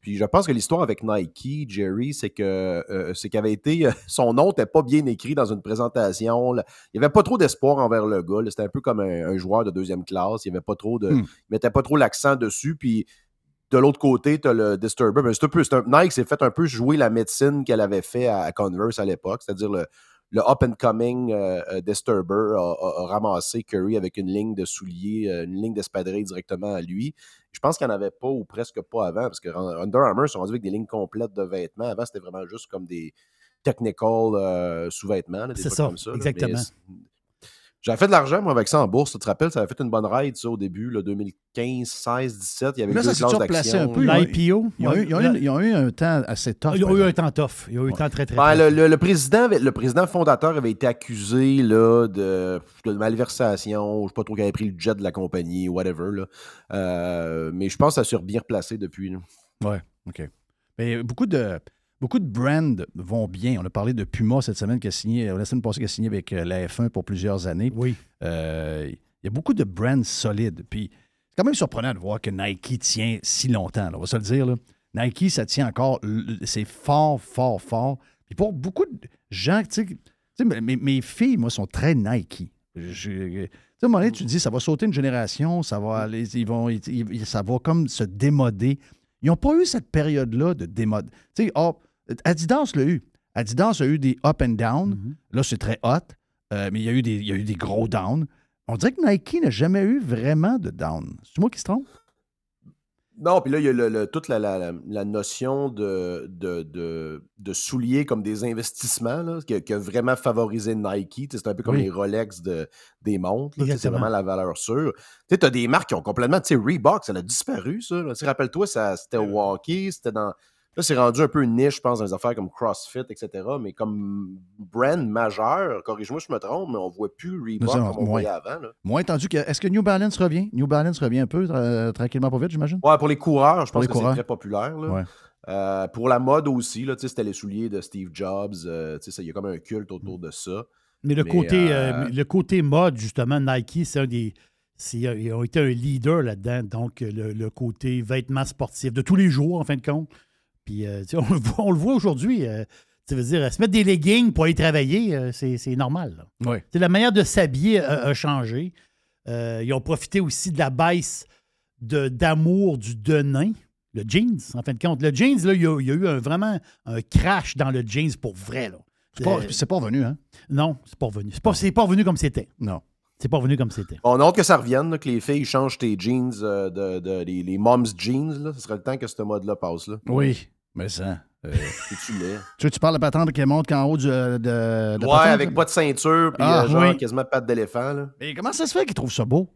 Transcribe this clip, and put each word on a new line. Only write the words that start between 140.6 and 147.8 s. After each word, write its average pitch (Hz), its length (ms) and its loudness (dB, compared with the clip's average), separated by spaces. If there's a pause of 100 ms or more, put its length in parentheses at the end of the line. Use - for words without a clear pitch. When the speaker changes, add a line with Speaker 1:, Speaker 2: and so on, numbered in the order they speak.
Speaker 3:
Mais 143 120 0
le 156 80 0
Speaker 1:
Mais, - 80 -2
Speaker 3:
côté, 175 400 4
Speaker 1:
euh, 135 320 0
Speaker 3:
euh, 123 60 -4
le 131 160 -2
côté 185 360 0
mode, 151 360 4
justement, 120 420 -2
Nike, 131 460 -2
c'est - 140 -2
un 135 80 0
des, 117 260 -4 (420)
c'est, 120 320 -6
euh, 117 100 -4
ils 113 140 -4
ont 117 120 -2
été 151 180 0
un 139 80 4
leader 135 520 0
là-dedans. 120 420 -4
Donc, 113 360 -6
le, 107 320 -6
le 110 180 -6
côté 123 520 -4